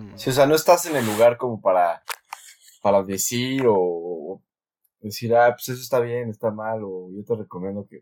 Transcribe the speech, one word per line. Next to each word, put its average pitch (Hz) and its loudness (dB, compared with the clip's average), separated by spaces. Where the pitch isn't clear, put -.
Sí, 131 -4
o - -2
sea, 135 6
no 151 4
estás 170 4
en 160 -4
el 123 0
lugar 117 4
como 117 -6
para, 90 2
para 101 2
decir 120 -4
o, 107 6
o 87 -4
decir, 113 -4
"Ah, 120 6
pues - -12
eso 127 -8
está 127 -2
bien, 120 -4
está 110 -6
mal", 110 -6
o 92 -12
yo 104 -12
te 113 -4
recomiendo 98 -10
que, - -20